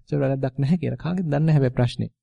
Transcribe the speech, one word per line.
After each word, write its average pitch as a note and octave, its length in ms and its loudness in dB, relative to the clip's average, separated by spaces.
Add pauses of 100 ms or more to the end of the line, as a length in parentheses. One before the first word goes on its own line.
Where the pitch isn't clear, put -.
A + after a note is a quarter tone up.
චොර D3 160 -4
වැරද්දක් C3+ 380 -2
නැහැ C#3+ 200 2
කියලා. B2 220 -6
කාගෙද F3+ 260 -4
දන්නේ C#3+ 140 0
නැහැ D#3+ 160 4
හැබැයි C3 200 2
ප්‍රශ්නේ. A#2+ 340 0 (140)